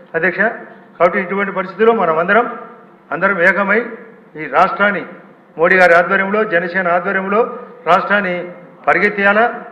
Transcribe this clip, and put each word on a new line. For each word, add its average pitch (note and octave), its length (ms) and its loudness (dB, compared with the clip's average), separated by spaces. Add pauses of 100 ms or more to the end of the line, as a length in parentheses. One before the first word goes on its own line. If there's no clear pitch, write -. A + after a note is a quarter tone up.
(140)
అధ్యక్ష. F3 240 -2 (600)
కాబట్టి G3+ 220 2
ఇటువంటి G3 320 -4
పరిస్థితుల్లో F#3+ 420 0
మనం E3+ 240 0
అందరం, G3+ 400 0 (540)
అందరం F3+ 300 0
ఏకమై G3 440 2 (500)
ఈ D#3 100 -10
రాష్ట్రాన్ని F3 600 0 (520)
మోడీ F3+ 180 4
గారి F3+ 180 6
ఆధ్వర్యంలో, G3 500 2
జనసేన F3 440 -2
ఆధ్వర్యంలో F#3+ 680 -2 (280)
రాష్ట్రాన్ని F3+ 640 0 (340)
పరిగెత్తియాలా, G#3 840 0